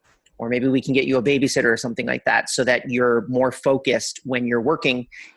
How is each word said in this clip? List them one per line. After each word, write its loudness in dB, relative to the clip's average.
or -6
maybe 0
we 2
can -4
get 2
you 2
a 2
babysitter 2
or 0
something -6
like -4
that, 0
so 0
that 0
you're 2
more 0
focused 0
when -2
you're 0
working, -2